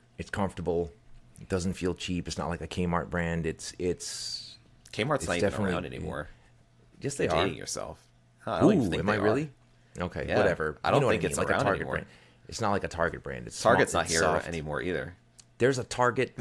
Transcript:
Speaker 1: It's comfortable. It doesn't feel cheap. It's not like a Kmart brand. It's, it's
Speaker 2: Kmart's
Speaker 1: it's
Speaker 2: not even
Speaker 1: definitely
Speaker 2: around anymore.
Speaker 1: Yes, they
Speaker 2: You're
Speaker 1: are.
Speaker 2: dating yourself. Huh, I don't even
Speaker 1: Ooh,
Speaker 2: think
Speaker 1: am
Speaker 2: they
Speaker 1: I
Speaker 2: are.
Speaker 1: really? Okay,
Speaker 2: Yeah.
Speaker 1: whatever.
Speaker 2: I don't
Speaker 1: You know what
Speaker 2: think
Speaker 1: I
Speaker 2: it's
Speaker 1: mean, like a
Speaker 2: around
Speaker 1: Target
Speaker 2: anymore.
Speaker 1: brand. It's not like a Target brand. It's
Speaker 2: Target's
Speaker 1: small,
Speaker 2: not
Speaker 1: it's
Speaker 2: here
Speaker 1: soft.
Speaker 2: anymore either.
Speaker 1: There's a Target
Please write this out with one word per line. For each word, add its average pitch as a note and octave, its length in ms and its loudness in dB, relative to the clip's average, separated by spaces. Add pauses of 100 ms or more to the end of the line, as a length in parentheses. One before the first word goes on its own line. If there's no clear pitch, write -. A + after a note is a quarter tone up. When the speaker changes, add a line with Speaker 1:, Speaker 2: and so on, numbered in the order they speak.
(180)
Speaker 1:
It's - 120 -12
comfortable. F2 640 -2 (480)
It - 80 -18
doesn't F#2 260 0
feel F2+ 200 -2
cheap. F2+ 340 -4
It's E2 100 -6
not D2+ 100 -4
like E2+ 120 -4
a E2 80 -8
Kmart F2 420 0
brand. E2+ 360 0
It's, - 320 -6
it's - 800 -6 (340)
Speaker 2:
Kmart's C3+ 300 -2
Speaker 1:
it's E2 60 -6
Speaker 2:
not F2 100 2
even G2 120 2
Speaker 1:
definitely G2 240 -2
Speaker 2:
around E2+ 120 -4
anymore. C2+ 420 -8 (720)
Speaker 1:
Yes, C#3+ 160 -6
they - 80 0
Speaker 2:
You're F#2+ 100 2
Speaker 1:
are. E2 100 4
Speaker 2:
dating D#2+ 140 -2
yourself. - 400 -8 (420)
Huh, A2+ 120 -6
I F2 80 2
don't D#3 140 8
even C3+ 120 4
Speaker 1:
Ooh, F2 40 0
Speaker 2:
think E2 100 0
Speaker 1:
am E2+ 60 -2
Speaker 2:
they G#2 80 4
Speaker 1:
I - 20 0
Speaker 2:
are. G2 60 0
Speaker 1:
really? C3 280 2 (480)
Okay, E2+ 300 -4
Speaker 2:
Yeah. F2+ 80 2
Speaker 1:
whatever. E2 480 2
Speaker 2:
I E2+ 60 2
don't G#2+ 80 6
Speaker 1:
You - 20 2
know C#3 80 2
what G#2 60 4
Speaker 2:
think E2+ 100 0
Speaker 1:
I - 40 2
Speaker 2:
it's - 100 -4
Speaker 1:
mean, - 80 0
like C#2 40 0
a - 60 2
Speaker 2:
around - 80 2
Speaker 1:
Target F#2+ 160 0
Speaker 2:
anymore. C#2 140 -6
Speaker 1:
brand. - 120 -4 (420)
It's - 120 -8
not G#2+ 120 2
like F#2+ 120 0
a E2 40 -2
Target E2 340 -2
brand. A#1+ 240 -8
It's - 160 -10
Speaker 2:
Target's A#2+ 300 6
Speaker 1:
small, F2 100 2
Speaker 2:
not D#2+ 40 -2
Speaker 1:
it's D#2+ 60 -2
Speaker 2:
here E2 100 4
Speaker 1:
soft. F2 260 2
Speaker 2:
anymore D2+ 340 -4
either. D#2+ 320 -2 (440)
Speaker 1:
There's B2 200 4
a A#2+ 60 -4
Target B2 560 0